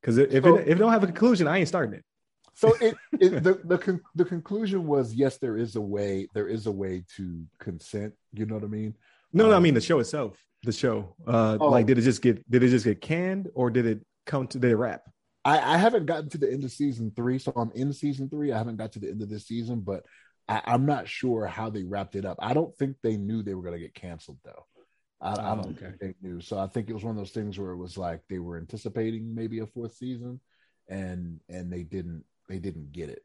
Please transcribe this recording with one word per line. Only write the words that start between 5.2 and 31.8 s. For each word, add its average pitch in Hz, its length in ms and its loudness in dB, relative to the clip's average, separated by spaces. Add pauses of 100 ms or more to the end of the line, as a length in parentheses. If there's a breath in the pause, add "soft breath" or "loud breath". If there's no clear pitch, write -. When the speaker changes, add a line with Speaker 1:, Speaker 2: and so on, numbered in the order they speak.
Speaker 2:
there 113 180 -4
is 113 180 -4
a 110 60 -2
way, 101 520 -2
there 104 140 -2
is 107 200 -4
a 107 40 -2
way 95 320 -6 (140)
to 85 280 -10 (140)
consent. 104 540 -10 (200)
You 107 120 -6
know 107 100 -6
what 107 80 -6
I 104 40 -8
mean? 107 280 -6 (380)
Speaker 1:
No, 214 140 8
no, 214 60 8
I 190 40 8
Speaker 2:
Um, 175 60 8
Speaker 1:
mean 156 100 6
the 113 80 6
show 160 180 2
itself. 120 420 -6 (220)
The 117 80 -2
show. 107 440 -2 (120)
Uh, 110 320 4
Speaker 2:
Oh. 151 120 4
Speaker 1:
like, 117 160 6
did 127 100 6
it 117 60 4
just 123 180 4
get, 117 280 2
did 123 140 6
it 123 60 6
just 120 160 4
get 107 160 2
canned, 180 520 -4
or 123 160 0
did 117 160 2
it 107 200 -2 (200)
come 135 220 -4
to, 131 120 -8
did 123 120 4
it 110 60 6
wrap? 113 240 -2 (420)
Speaker 2:
I, 147 320 4
I - 20 6
haven't 208 280 4
gotten 156 240 -4
to 170 80 -10
the 135 140 0
end 135 120 -4
of 127 80 -6
season 113 440 -4
three, 123 240 0
so 135 160 -4
I'm 117 180 -2
in 135 200 -2
season 135 360 -4
three. 147 240 -2
I 110 40 -2
haven't 113 200 -4
got 110 160 -8
to 104 60 -14
the 101 100 -8
end 107 120 -8
of 104 80 -8
this 104 180 -12
season, 117 340 -6
but 95 240 -8 (440 soft breath)
I, 107 160 -2
I'm 123 200 2
not 135 220 0
sure 113 380 -2
how 110 240 -6
they 104 140 -6
wrapped 98 320 -6
it 98 100 -6
up. 90 160 -8
I 110 120 -2
don't 160 240 0
think 135 240 -4
they 110 140 0
knew 107 260 -4
they 101 120 -6
were 92 100 -8
gonna 85 160 -10
get 85 160 -16
canceled, 82 480 -16
though. - 220 -20 (560)
I, 95 100 -6
I 104 200 -4
Speaker 1:
Oh, 110 100 -2
Speaker 2:
don't - 160 -10
Speaker 1:
okay. 92 200 -16
Speaker 2:
think - 20 -20
they 95 280 -12
knew. 87 140 -10
So 104 160 -8
I 95 100 -4
think 107 220 -6
it 117 40 -8
was 104 100 -10
one 113 80 -6
of 107 60 -6
those 98 140 -10
things 104 260 -8
where 95 140 -8
it 90 60 -10
was 90 200 -12
like 85 320 -6
they 92 100 -8
were 85 180 -10
anticipating 110 760 -6
maybe 113 260 -8
a 110 60 -8
fourth 117 300 -12
season, 123 460 -12 (480)
and, 90 580 -8
and 87 240 -10
they 90 120 -8